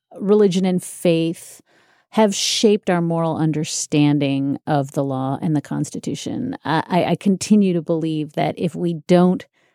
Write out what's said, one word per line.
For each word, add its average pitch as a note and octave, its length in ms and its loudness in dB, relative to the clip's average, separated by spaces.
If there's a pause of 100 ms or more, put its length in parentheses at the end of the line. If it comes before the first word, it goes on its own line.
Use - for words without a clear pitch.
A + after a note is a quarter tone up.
(140)
religion G3 500 2
and F#3 160 0
faith - 800 -2 (500)
have G#3+ 240 4
shaped - 560 0
our F3 100 2
moral E3 380 -2
understanding D3 1300 0
of C#3+ 260 -2
the D3+ 100 -2
law C3+ 380 -4
and D#3 160 -2
the C#3+ 60 -2
Constitution. - 1000 -8
I, D#3 240 -2
I, F3 260 0
I E3+ 40 -2
continue G3+ 560 2
to E3+ 80 -2
believe D#3 540 -4
that D#3 240 -2
if F3 160 -4
we E3+ 340 -4
don't F3+ 380 4 (280)